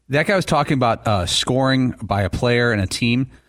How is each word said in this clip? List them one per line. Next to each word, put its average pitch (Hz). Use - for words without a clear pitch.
That 147
guy 202
was 180
talking 147
about, 120
uh, 98
scoring 131
by 101
a 92
player 120
and 104
a 92
team. 120